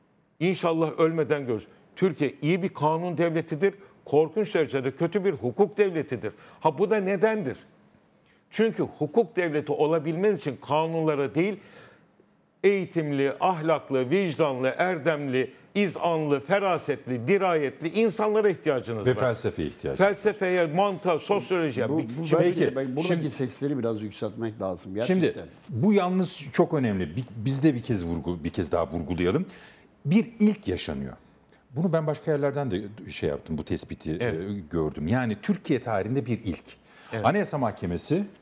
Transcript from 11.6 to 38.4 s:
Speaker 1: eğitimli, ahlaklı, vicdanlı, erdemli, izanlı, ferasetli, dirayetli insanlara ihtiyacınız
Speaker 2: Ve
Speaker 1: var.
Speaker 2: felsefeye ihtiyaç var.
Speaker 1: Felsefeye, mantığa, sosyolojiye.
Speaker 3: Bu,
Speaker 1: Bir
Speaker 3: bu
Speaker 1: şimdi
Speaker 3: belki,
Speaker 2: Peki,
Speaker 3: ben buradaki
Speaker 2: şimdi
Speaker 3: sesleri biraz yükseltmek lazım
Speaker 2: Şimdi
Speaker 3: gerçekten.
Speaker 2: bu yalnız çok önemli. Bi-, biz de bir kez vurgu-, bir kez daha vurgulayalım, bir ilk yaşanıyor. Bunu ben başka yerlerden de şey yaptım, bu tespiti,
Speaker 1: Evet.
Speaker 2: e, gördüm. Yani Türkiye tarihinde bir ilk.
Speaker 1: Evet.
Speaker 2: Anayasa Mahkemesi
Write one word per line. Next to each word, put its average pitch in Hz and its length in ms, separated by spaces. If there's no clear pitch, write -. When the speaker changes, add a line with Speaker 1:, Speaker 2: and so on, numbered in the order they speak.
Speaker 1:
eğitimli, 151 760
ahlaklı, 151 720
vicdanlı, 143 680
erdemli, 147 720
izanlı, 160 640
ferasetli, 147 880
dirayetli 170 600
insanlara 214 600
ihtiyacınız 120 580
Speaker 2:
Ve 127 40
Speaker 1:
var. 123 80
Speaker 2:
felsefeye 110 480
ihtiyaç - 320
var. 196 80
Speaker 1:
Felsefeye, 196 580
mantığa, 175 540
sosyolojiye. 156 680
Speaker 3:
Bu, 151 80
Speaker 1:
Bir 139 100
Speaker 3:
bu 165 60
Speaker 1:
şimdi 165 160
Speaker 3:
belki, 175 160
Speaker 2:
Peki, 151 160
Speaker 3:
ben 131 200
buradaki 165 180
Speaker 2:
şimdi 156 160
Speaker 3:
sesleri 139 500
biraz 113 240
yükseltmek 110 580
lazım 92 300
Speaker 2:
Şimdi 185 160
Speaker 3:
gerçekten. 107 240
Speaker 2:
bu 170 240
yalnız 185 460
çok 170 200
önemli. 98 420
Bi-, 127 80
biz 131 280
de 151 120
bir 117 80
kez 101 200
vurgu-, 85 400
bir 80 60
kez 90 220
daha 85 160
vurgulayalım, 87 580
bir 185 340
ilk 208 280
yaşanıyor. 69 460
Bunu 160 180
ben 160 140
başka 151 240
yerlerden 139 400
de 92 100
şey 80 180
yaptım, 73 280
bu 73 80
tespiti, - 540
Speaker 1:
Evet. 117 140
Speaker 2:
e, - 20
gördüm. 78 360
Yani 117 340
Türkiye 151 400
tarihinde 113 440
bir 120 180
ilk. - 200
Speaker 1:
Evet. 110 120
Speaker 2:
Anayasa 170 320
Mahkemesi 110 640